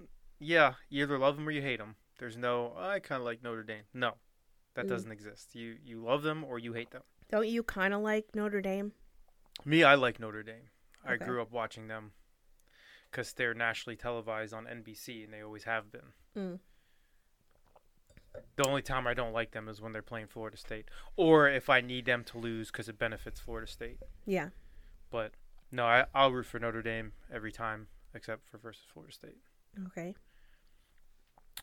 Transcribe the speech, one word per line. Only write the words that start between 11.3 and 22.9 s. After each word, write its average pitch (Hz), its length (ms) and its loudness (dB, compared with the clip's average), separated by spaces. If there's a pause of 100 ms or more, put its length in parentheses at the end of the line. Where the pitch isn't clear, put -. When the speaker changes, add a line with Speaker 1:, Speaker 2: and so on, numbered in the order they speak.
Speaker 1:
up 110 80 -6
watching 113 380 -6
them 110 260 -12 (960)
'cause 120 220 -6
they're 120 200 0
nationally 117 420 -2
televised 110 580 -6
on 113 120 -10
N 120 160 -12
B 107 120 -16
C, 110 300 -14
and 107 80 -18
they 107 100 -14
always 107 220 -14
have 110 260 -4
been. - 220 -20 (220)
Speaker 2:
Mm. 185 260 -6 (2000)
Speaker 1:
The 139 100 2
only 135 160 2
time 127 240 -2
I 120 80 2
don't 120 180 -2
like 113 200 -2
them 110 160 -10
is 104 120 -12
when 110 120 -10
they're 107 100 -8
playing 110 240 -10
Florida 110 320 -10
State, - 320 -10 (260)
or 160 320 10
if 135 220 2
I 131 100 8
need 123 240 -4
them 120 200 2
to - 140 -12
lose 113 320 -4
'cause 113 200 -8